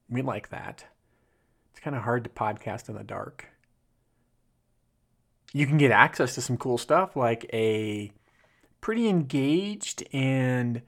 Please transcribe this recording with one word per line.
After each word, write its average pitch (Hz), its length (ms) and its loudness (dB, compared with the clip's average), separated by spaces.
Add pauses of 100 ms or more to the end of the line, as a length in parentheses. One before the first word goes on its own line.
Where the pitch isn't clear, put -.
We 120 120 -2
like 117 280 -6
that. - 360 -14 (880)
It's - 100 -20
kinda 139 200 -6
hard 120 220 0
to - 60 -12
podcast 107 580 -6
in 107 80 -12
the 104 80 -12
dark. 104 440 -12 (2000)
You 143 140 0
can 151 100 4
get 143 140 6
access 123 440 6
to 131 60 -6
some 120 160 -2
cool 123 200 -2
stuff 175 380 0
like 117 380 0
a 107 580 -2 (680)
pretty 226 300 0
engaged 170 920 0 (100)
and 127 760 0